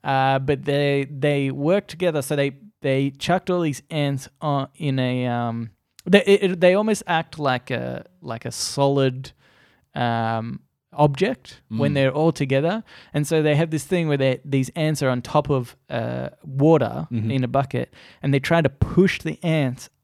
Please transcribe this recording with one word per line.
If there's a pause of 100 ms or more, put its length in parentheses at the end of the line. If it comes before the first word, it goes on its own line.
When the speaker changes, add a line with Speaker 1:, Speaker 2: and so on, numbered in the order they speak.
Speaker 1:
uh,
but
they,
they
work
together.
So
they, (240)
they
chucked
all
these
ants (140)
on,
in
a,
um, (360)
they,
it,
it,
they
almost
act
like
a, (160)
like
a
solid, (640)
um, (360)
object
when
Speaker 2:
Mm.
Speaker 1:
they're
all
together. (320)
And
so
they
have
this
thing
where
they,
these
ants
are
on
top
of, (140)
uh, (140)
water
Speaker 2:
Mm-hmm.
Speaker 1:
in
a
bucket, (300)
and
they
try
to
push
the
ants (140)